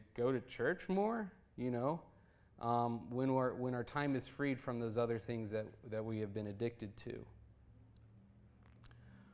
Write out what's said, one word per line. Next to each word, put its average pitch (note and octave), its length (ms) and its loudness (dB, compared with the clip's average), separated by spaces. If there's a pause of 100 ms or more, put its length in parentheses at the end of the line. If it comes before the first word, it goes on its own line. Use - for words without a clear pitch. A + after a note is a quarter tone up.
(140)
go B2 180 2
to B2+ 100 2
church - 460 -2
more, G#3 440 2 (260)
you B2 140 0
know, C3+ 300 0 (600)
um, A#2+ 480 2
when C3 240 2
we're, B2+ 200 4
when B2+ 200 -2
our A#2+ 100 0
time C#3+ 320 0
is A#2+ 120 0
freed C#3 320 0
from B2 180 -2
those A2+ 200 0
other A#2 200 4
things A2+ 340 -2
that, G#2+ 140 -2 (240)
that A2 140 -2
we A2 160 -2
have G2+ 140 -2
been G#2 140 -2
addicted G#2+ 500 -4
to. A2+ 280 -8 (2000)